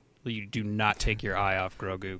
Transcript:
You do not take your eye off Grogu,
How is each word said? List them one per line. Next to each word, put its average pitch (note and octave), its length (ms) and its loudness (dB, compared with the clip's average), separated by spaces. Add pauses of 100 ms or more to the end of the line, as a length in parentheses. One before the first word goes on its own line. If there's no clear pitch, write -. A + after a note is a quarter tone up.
(240)
You A2 220 -6
do G#2+ 180 -4
not G#2 340 4
take G#2+ 240 2
your F#2+ 140 -2
eye G2 220 2
off F#2 200 -4
Grogu, F#2+ 420 -6